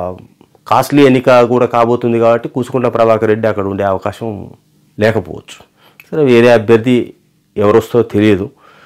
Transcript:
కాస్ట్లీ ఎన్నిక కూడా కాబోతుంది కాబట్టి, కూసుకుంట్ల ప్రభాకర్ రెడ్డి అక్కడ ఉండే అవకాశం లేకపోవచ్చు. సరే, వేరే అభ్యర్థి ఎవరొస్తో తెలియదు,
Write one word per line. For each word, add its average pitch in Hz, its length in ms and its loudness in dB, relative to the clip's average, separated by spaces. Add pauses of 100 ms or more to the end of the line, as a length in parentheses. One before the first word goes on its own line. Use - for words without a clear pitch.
(680)
కాస్ట్లీ 135 380 2
ఎన్నిక 127 360 4
కూడా 120 240 0
కాబోతుంది 117 520 -2
కాబట్టి, 117 300 0
కూసుకుంట్ల 123 400 -6
ప్రభాకర్ 113 400 0
రెడ్డి 110 200 -2
అక్కడ 101 160 -4
ఉండే 98 200 -6
అవకాశం 101 640 -8 (500)
లేకపోవచ్చు. 104 640 -4 (460)
సరే, 156 140 -2
వేరే 120 280 4
అభ్యర్థి 113 640 0 (420)
ఎవరొస్తో 107 460 0
తెలియదు, 104 480 0 (360)